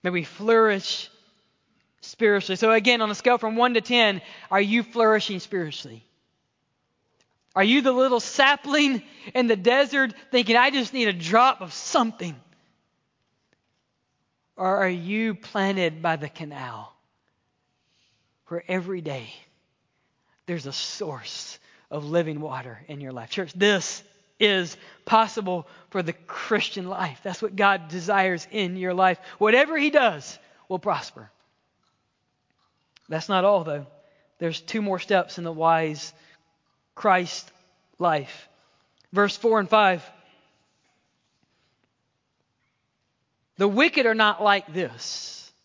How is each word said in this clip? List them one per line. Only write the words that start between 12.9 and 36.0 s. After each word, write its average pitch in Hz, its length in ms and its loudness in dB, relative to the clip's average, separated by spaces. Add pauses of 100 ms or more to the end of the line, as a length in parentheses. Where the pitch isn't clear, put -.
Or 190 280 0
are 185 40 0
you 196 460 -4
planted 185 680 -4
by 165 140 0
the 143 120 -10
canal 131 640 -14 (1600)
where 170 200 -8
every 185 320 -4
day 131 320 -10 (1120)
there's 165 200 -8
a 139 60 -12
source - 840 -10 (320)
of 147 140 -8
living 156 360 -2
water 127 480 -12
in 143 120 -14
your 131 120 -12
life? 117 180 -14
Church, 180 240 -8
this 196 480 0 (360)
is 190 380 0 (280)
possible 196 600 0 (240)
for 185 120 -4
the 165 100 -4
Christian - 760 -4
life. 185 340 -6
That's 185 200 -8
what 196 140 -6
God 190 320 2
desires 185 600 0
in 185 260 -4
your 185 180 -4
life. 185 240 4 (200)
Whatever 269 400 4
He 285 120 2
does 226 480 0 (300)
will 185 100 -4
prosper. 151 520 -6 (1800)
That's 160 200 -8
not 190 160 2
all, 196 200 2
though. 147 220 -8 (520)
There's 165 220 -6
two 220 220 -6
more 190 180 -2
steps 180 380 0
in 175 40 -10
the 165 80 -8
wise 160 600 0 (840)